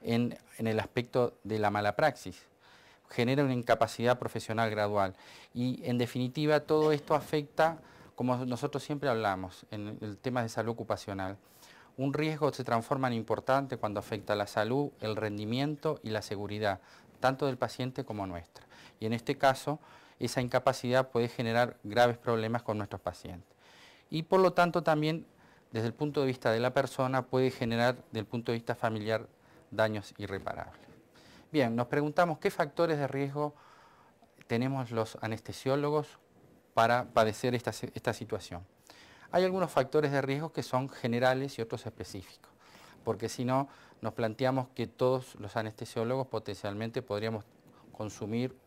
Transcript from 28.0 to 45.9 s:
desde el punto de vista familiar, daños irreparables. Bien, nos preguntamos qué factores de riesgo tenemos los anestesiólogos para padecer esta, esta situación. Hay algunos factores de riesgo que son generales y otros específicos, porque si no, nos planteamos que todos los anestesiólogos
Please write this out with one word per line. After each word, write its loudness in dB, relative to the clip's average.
desde -4
el -4
punto -4
de 0
vista -4
familiar, -2
daños 0
irreparables. -8
Bien, 2
nos 0
preguntamos 2
qué 0
factores 0
de 0
riesgo -2
tenemos 0
los -2
anestesiólogos -2
para 6
padecer 2
esta, -2
esta -4
situación. -8
Hay 4
algunos 0
factores 2
de 2
riesgo -2
que -4
son -2
generales 0
y -4
otros -6
específicos, -14
porque -4
si -6
no, 2
nos -6
planteamos 0
que -2
todos 0
los -6
anestesiólogos -4